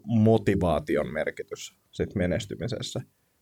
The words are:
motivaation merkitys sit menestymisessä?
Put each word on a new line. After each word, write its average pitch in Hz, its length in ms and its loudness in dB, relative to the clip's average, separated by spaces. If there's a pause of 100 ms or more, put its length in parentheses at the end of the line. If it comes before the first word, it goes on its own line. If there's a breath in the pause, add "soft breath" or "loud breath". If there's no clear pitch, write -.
motivaation 87 1080 2
merkitys - 640 -8 (140)
sit - 240 -6
menestymisessä? - 840 -4 (400)